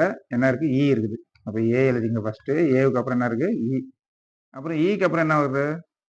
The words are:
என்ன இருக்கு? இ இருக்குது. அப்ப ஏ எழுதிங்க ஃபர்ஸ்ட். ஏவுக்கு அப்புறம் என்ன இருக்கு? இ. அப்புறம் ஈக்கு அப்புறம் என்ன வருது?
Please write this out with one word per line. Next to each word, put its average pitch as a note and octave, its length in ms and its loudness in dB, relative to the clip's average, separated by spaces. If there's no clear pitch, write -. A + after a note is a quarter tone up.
என்ன B2+ 200 2
இருக்கு? D3 240 0
இ C3+ 160 2
இருக்குது. A2 280 0
அப்ப G#2+ 140 -10
ஏ B2 180 2
எழுதிங்க A2+ 340 0
ஃபர்ஸ்ட். A2 300 -6
ஏவுக்கு C3 260 2
அப்புறம் B2 180 -2
என்ன B2 120 0
இருக்கு? B2 180 -2
இ. C3 140 -2
அப்புறம் D3+ 240 -6
ஈக்கு F#3 280 2
அப்புறம் E3 200 0
என்ன D#3 120 2
வருது? C#3+ 280 0